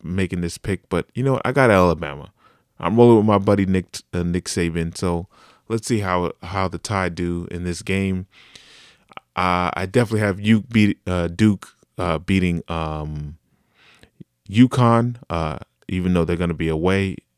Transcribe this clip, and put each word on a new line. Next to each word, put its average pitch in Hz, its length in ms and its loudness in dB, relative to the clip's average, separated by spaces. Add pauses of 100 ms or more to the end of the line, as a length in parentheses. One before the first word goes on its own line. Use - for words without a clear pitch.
making 90 400 -4
this 85 160 -8
pick, - 300 -6
but 87 260 -2
you 120 100 -4
know 135 80 0
what? 131 120 -2
I 127 80 0
got 131 180 4
Alabama. 80 600 2 (460)
I'm 85 180 -2
rolling 120 200 8
with 107 100 4
my 104 120 4
buddy 101 280 2
Nick, 92 200 0 (280)
uh, 87 80 -2
Nick 87 220 -2
Saban. 85 520 -4
So 87 300 -4 (420)
let's 113 200 -6
see 113 120 0
how, 90 320 -2 (100)
how 95 260 -4
the 85 100 -8
Tide 92 360 -4
do 87 360 -4
in 87 140 -10
this 87 180 -6
game. 95 440 -2 (1080)
Uh, 90 400 0
I 95 160 -6
definitely 110 300 0
have 101 220 -2
Duke 107 260 2
beat, 107 380 2
uh, 90 220 -2
Duke, 95 460 0 (240)
uh, 85 200 -2
beating, 90 500 0
um, 76 680 -8 (1120)
uconn, 120 680 4 (120)
uh, 80 300 -4 (300)
even 90 260 0
though 85 100 2
they're 87 120 0
gonna 85 180 -2
be 80 140 -4
away, 92 480 0 (220)